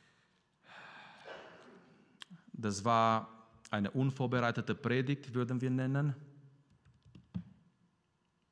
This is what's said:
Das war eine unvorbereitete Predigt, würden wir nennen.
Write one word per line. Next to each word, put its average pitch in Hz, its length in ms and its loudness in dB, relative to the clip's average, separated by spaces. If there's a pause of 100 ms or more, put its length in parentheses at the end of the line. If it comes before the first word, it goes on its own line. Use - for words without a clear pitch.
(2500)
Das 101 280 -2
war 113 540 4 (360)
eine 101 200 0
unvorbereitete 123 840 2
Predigt, 127 580 0
würden 123 280 0
wir 127 100 0
nennen. 135 420 0 (2500)